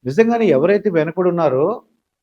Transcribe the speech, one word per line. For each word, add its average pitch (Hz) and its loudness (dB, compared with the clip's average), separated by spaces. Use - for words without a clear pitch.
నిజంగానే 226 0
ఎవరైతే 190 2
వెనకడు 170 -2
ఉన్నారో 165 -2